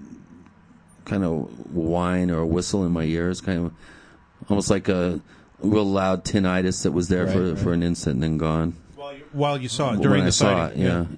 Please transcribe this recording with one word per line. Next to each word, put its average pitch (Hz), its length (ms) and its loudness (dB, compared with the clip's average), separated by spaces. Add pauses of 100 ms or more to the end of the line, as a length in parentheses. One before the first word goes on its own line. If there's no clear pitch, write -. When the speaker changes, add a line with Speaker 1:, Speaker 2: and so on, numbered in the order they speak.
(1040)
Speaker 1:
kind 98 200 -2
of 60 500 -4
whine 87 560 0
or 82 160 0
whistle 90 380 0
in 87 80 0
my 82 120 0
ears, 85 360 -2
kind 87 260 -2
of 80 60 -6 (760)
almost 101 220 2
like 98 180 0
a 90 320 2 (420)
real 107 220 4
loud 95 400 0
tinnitus 92 600 0
that 87 80 2
was 87 160 0
there 90 180 2
Speaker 2:
Right, 95 80 0
Speaker 1:
for, 90 160 2
Speaker 2:
right. 78 80 -4
Speaker 1:
for 90 140 0
an 85 100 2
instant 85 320 0
and 64 80 0
then 80 160 0
gone. 80 360 0 (220)
Speaker 3:
While 143 180 -14
you, 139 180 -20
while 143 280 0
you 123 80 -6
saw 131 200 -2
it, 117 60 -2
Speaker 1:
When 101 80 0
Speaker 3:
during 95 200 4
Speaker 1:
I 92 40 2
Speaker 3:
the 90 60 2
Speaker 1:
saw 92 360 2
Speaker 3:
sighting, - 140 -2
Speaker 1:
it, - 40 2
yeah. 87 180 0 (140)